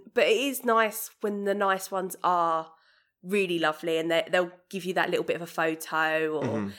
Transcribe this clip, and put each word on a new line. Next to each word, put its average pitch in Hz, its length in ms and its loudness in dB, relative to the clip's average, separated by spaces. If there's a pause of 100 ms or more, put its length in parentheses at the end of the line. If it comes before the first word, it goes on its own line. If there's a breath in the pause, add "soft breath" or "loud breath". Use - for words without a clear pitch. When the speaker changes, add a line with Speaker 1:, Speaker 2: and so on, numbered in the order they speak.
(120)
Speaker 1:
but 160 140 4
it 202 100 4
is 262 280 -2
nice 220 460 2 (100)
when 202 240 -4
the 196 100 0
nice 196 380 0
ones 185 320 -4
are 165 480 2 (520 soft breath)
really 180 340 0
lovely 160 400 0
and 165 140 0
they, 165 180 2
they'll 180 220 2 (180)
give 180 140 -8
you 180 100 -4
that 170 160 2
little 170 140 0
bit 147 100 0
of 170 80 -6
a 170 40 -10
photo 160 880 0
or 139 80 -2
Speaker 2:
Mm-hmm. 107 240 -2 (100)